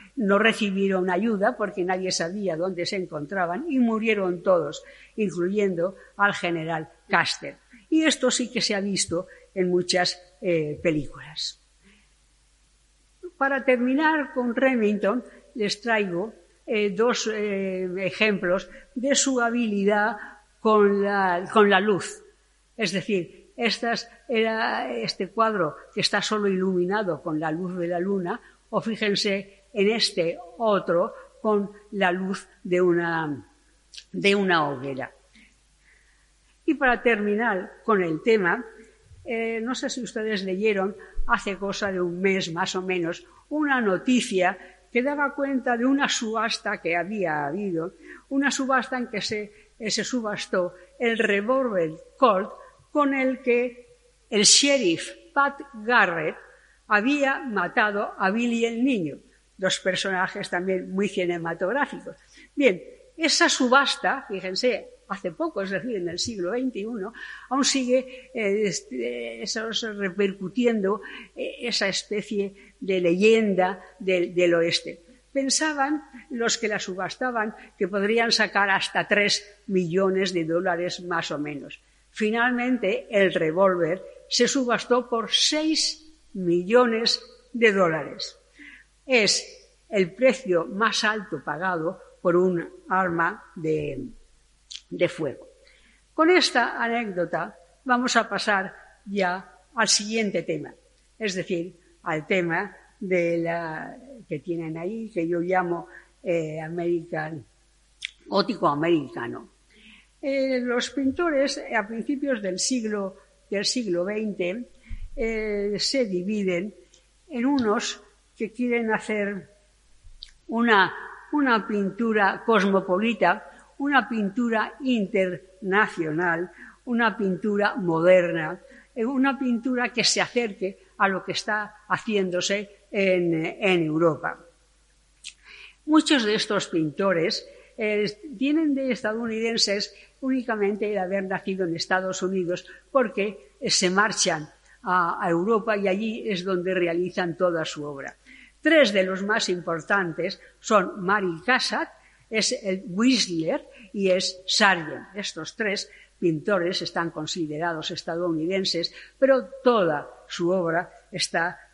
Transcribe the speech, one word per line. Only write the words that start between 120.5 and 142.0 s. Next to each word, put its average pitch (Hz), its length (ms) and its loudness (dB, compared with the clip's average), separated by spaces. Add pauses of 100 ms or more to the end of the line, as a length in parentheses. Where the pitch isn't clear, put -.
una 262 360 2
pintura 208 760 0
cosmopolita, 196 1080 2 (260)
una 277 320 2
pintura 226 720 0
internacional, 180 1700 0 (360)
una 233 300 0
pintura 202 600 0
moderna, 170 840 4 (360)
eh, 226 100 -2
una 269 320 2
pintura 247 560 -2
que 220 100 0
se - 180 2
acerque 202 580 -4 (180)
a 202 100 4
lo 190 160 -2
que 180 100 -6
está 208 540 -6
haciéndose 196 1000 -2
en, 175 560 2
en 180 380 0
Europa. 156 560 0 (1500)
Muchos 302 380 4
de 208 100 2
estos 208 340 0
pintores, 170 800 0 (300)
eh, 208 280 0 (340)
tienen 294 340 2
de 262 180 0
estadounidenses 220 1040 -2 (280)
únicamente 214 680 -2
el 214 80 -2
haber 190 280 -2
nacido 190 420 -2
en 165 80 -4
Estados 185 480 -2